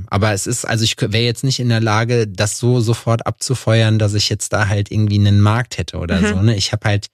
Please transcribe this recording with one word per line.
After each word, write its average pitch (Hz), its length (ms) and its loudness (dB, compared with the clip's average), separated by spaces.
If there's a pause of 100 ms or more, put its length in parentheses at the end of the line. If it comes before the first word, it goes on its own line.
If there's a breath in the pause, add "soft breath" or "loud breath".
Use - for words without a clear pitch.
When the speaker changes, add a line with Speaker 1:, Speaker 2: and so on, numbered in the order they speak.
Speaker 1:
aber 107 260 0
es 95 120 -4
ist, 123 200 -6
also 113 180 -2
ich 113 140 0
kö-, - 140 -2
wär 113 120 0
jetzt 120 200 -2
nicht 135 160 -2
in 123 100 0
der 113 120 2
Lage, 113 460 2
das 104 320 -4
so 123 200 2
sofort 117 460 0
abzufeuern, 113 720 0
dass 107 160 0
ich 107 160 -2
jetzt - 240 -6
da 101 140 0
halt 101 240 -2
irgendwie 104 280 0
einen 101 220 4
Markt 110 380 0
hätte 87 180 -6
oder 87 240 0
Speaker 2:
Mhm. 107 60 2
Speaker 1:
so, 98 140 0
ne? 110 140 4
Ich 95 180 -4
hab - 120 -4
halt 104 280 -2